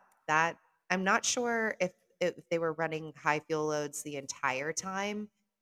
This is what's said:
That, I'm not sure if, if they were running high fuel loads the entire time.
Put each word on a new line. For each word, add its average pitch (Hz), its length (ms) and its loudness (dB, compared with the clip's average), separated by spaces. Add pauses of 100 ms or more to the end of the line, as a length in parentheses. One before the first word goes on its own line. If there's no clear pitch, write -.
(280)
That, 160 300 4 (320)
I'm 185 160 2
not 208 180 4
sure 233 560 0
if, 180 120 2 (280)
if 175 140 2 (160)
they 170 100 2
were 165 140 0
running 156 420 -4
high 151 240 2
fuel 151 280 0
loads 151 360 -2
the 147 140 -8
entire 139 560 -2
time. 202 560 -4 (320)